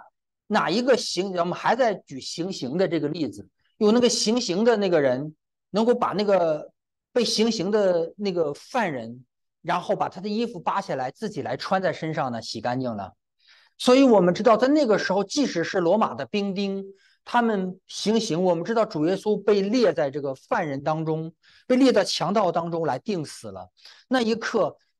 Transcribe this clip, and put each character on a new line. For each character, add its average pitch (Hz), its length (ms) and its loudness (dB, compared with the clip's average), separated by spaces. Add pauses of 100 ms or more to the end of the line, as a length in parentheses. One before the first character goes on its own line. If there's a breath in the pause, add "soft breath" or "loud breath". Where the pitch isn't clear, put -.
(480)
哪 175 220 0
一 202 120 0
个 247 140 4
行， 190 420 -4
我 170 60 0
们 175 100 -2
还 190 220 0
在 233 180 2
举 139 280 -12
行 175 300 -8
刑 147 260 -6
的 185 100 2
这 160 120 0
个 147 100 -2
例 160 180 -4
子， - 220 -12 (280)
有 214 140 4
那 240 80 6
个 240 80 4
行 220 320 0
刑 185 240 -2
的 233 140 4
那 202 120 0
个 165 120 4
人 139 340 0 (360)
能 202 120 2
够 240 100 4
把 233 200 -2
那 202 100 0
个 175 480 2 (400)
被 240 140 2
行 220 260 0
刑 190 180 -2
的 185 480 2
那 202 140 -4
个 160 220 -2
犯 196 400 -4
人 120 320 -12 (360)
然 170 180 -2
后 180 160 -2
把 156 140 -2
他 185 100 -14
的 185 80 -8
衣 214 180 -2
服 233 140 -10
扒 180 220 -4
下 175 140 -6
来， 131 160 -4
自 - 180 -8
己 143 120 -10
来 117 140 -6
穿 190 260 -2
在 170 120 -2
身 160 200 -6
上 147 180 -4
呢， 117 100 -8
洗 113 200 -10
干 123 180 -2
净 123 160 -6
了。 95 180 -10 (640 soft breath)
所 247 180 4
以 277 80 8
我 226 180 6
们 180 120 4
知 196 100 -6
道， 214 140 6
在 247 100 2
那 294 180 4
个 208 120 4
时 - 140 -2
候， 196 120 0
即 269 220 -2
使 175 180 -2
是 202 160 -2
罗 175 180 2
马 214 160 0
的 135 120 -8
兵 202 280 -4
丁， 196 320 -4 (400 soft breath)
他 240 160 0
们 190 460 -2
行 220 320 0
刑， 170 240 -2
我 180 100 4
们 165 100 -2
知 220 120 -4
道 170 100 2
主 151 200 -2
耶 185 100 0
稣 202 260 -2
被 202 200 4
列 208 320 2
在 147 180 -2
这 147 100 -8
个 139 140 -6
犯 196 320 -4
人 143 160 -6
当 156 220 -2
中， 160 280 -4 (340 soft breath)
被 254 80 4
列 254 160 6
在 202 120 4
强 170 300 -2
盗 202 180 2
当 170 200 -2
中 165 140 -4
来 123 140 -2
钉 175 260 -4
死 - 220 -16
了。 92 220 -14 (380 loud breath)
那 254 140 0
一 226 140 0
刻， 202 420 -2 (220)